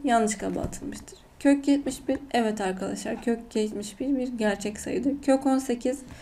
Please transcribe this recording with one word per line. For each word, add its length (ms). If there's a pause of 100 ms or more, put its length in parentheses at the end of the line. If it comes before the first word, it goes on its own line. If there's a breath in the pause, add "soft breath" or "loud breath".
yanlış 320
kaba 240
atılmıştır? 600 (200)
Kök 280
yetmiş 400
bir, 100 (140)
evet 300
arkadaşlar, 600
kök 340
yetmiş 440
bir 160
bir 120
gerçek 520
sayıdır. 420
Kök 240
on 120
sekiz, 420 (220 loud breath)